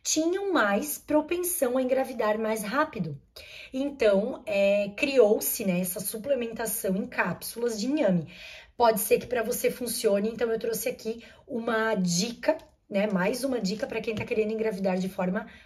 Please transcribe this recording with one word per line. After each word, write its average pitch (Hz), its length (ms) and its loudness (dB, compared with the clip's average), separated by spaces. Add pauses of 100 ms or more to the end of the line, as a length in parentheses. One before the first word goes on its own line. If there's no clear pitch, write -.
tinham 359 500 0
mais 226 440 2
propensão 302 800 0
a 262 60 2
engravidar 247 560 0
mais 220 240 -2
rápido. 214 560 -2 (540)
Então, 262 760 2
é, 202 440 2
criou-se, 240 760 4
né, 180 160 2
essa 185 200 -4
suplementação 226 960 -2
em 240 100 -2
cápsulas 226 720 -4
de 208 80 -2
inhame. 208 420 2 (480)
Pode 220 240 4
ser - 180 4
que - 80 -6
pra 233 160 -2
você 233 280 0
funcione, 214 600 0
então 233 200 -2
eu 220 80 0
trouxe 226 300 -2
aqui 233 340 -6 (240)
uma 226 480 0
dica, 190 600 0 (320)
né, 208 180 2
mais 214 380 0
uma 254 160 -2
dica 208 260 -2
pra 226 140 -6
quem 226 140 -4
tá 226 100 -4
querendo 220 280 0
engravidar 196 460 0
de 185 120 -2
forma 190 360 -2 (200)